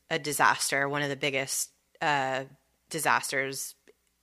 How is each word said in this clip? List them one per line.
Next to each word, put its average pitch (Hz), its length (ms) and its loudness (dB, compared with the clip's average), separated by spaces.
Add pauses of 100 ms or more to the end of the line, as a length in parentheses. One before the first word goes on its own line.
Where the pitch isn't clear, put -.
a 165 80 -2
disaster, 143 720 2
one 143 140 -2
of 139 60 -2
the 139 60 -2
biggest, 135 540 -2 (320)
uh, 135 440 0 (440)
disasters 135 840 0 (480)